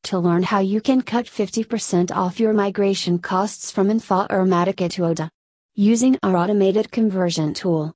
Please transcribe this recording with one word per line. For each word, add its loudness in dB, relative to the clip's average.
To -2
learn 2
how 0
you 0
can 2
cut -4
fifty -4
percent -2
off -2
your 2
migration 0
costs -4
from 0
Informatica 0
to -2
oda -2
using 4
our 2
automated 2
conversion 0
tool. -2